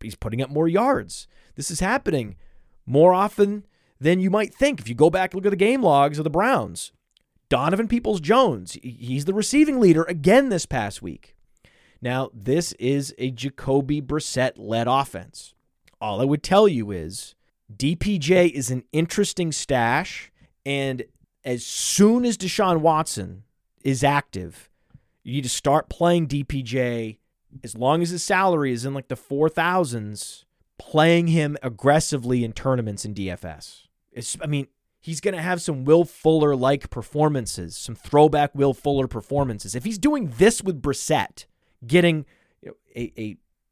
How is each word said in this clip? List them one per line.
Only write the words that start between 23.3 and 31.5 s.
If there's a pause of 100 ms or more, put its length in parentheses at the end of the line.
is
active, (540)
you
need
to
start
playing
D
P
J (440)
as
long
as
his
salary
is
in,
like,
the
four
thousands, (320)
playing
him